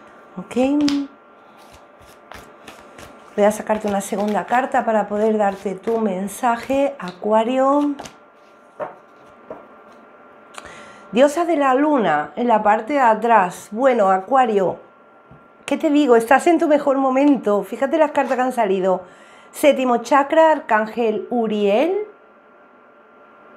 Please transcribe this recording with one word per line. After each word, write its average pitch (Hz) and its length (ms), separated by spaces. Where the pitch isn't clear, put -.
Ok. - 180
Voy 208 80
a 208 80
sacarte 214 340
una 202 140
segunda 196 440
carta 247 400
para 214 240
poder 214 300
darte 196 360
tu 226 240
mensaje, 233 1000
Acuario. 262 960
Diosa 294 320
de 330 120
la 269 180
luna, 233 600
en 240 120
la 214 140
parte 220 320
de 285 60
atrás. 220 720
Bueno, 233 380
Acuario, 196 680
¿qué 285 120
te 311 140
digo? 285 260
Estás 254 320
en 330 100
tu 330 100
mejor 285 300
momento. 262 640
Fíjate 269 340
las 302 140
cartas 269 260
que 247 60
han 254 100
salido. 190 500
Séptimo 262 460
chakra, 294 520
Arcángel 220 800
Uriel. 233 760